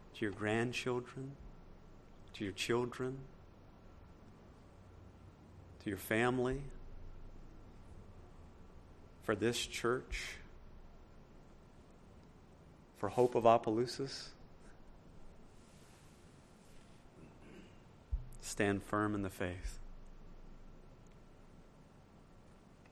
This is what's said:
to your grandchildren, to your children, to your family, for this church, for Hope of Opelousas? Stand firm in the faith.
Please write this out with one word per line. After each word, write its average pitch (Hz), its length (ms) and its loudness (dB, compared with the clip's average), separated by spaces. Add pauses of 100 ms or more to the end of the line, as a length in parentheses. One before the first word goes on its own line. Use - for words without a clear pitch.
(160)
to 110 100 0
your 101 60 2
grandchildren, 120 1000 0 (1040)
to 110 80 -4
your 98 100 0
children, 123 640 2 (2750)
to 107 60 -4
your 98 80 0
family, 123 640 4 (2500)
for 110 120 4
this 113 300 4
church, - 720 0 (2500)
for 101 120 2
Hope 123 240 8
of 117 140 10
Opelousas? 120 840 6 (4000)
Stand 101 420 4
firm 104 320 6
in 101 80 2
the 92 80 0
faith. 92 480 -2 (3000)